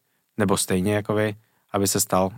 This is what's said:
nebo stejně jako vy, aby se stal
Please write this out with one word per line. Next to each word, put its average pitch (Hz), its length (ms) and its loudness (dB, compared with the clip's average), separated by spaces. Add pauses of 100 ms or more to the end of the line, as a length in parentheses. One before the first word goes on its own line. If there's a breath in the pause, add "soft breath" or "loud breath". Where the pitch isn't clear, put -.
(360)
nebo 98 200 2
stejně 95 380 0
jako 104 200 -2
vy, 107 220 -2 (360)
aby 98 160 2
se 101 120 0
stal 95 380 2